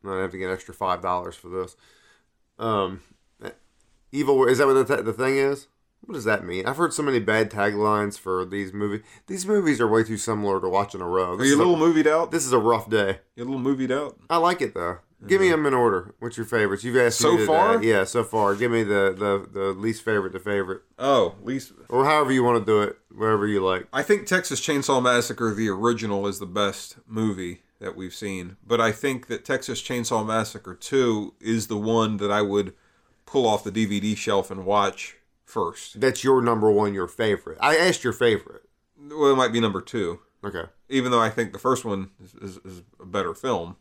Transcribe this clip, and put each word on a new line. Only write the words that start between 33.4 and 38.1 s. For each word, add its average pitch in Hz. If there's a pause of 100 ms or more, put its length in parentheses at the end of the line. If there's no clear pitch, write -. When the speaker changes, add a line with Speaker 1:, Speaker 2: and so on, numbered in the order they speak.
Speaker 2:
off 104
the 101
D 110
V 101
D 104
shelf 101
and 95
watch 98 (280)
first. -
Speaker 1:
That's 131
your 131
number 110
one, 104
your 92
favorite. 101
I 151
asked 175
your 120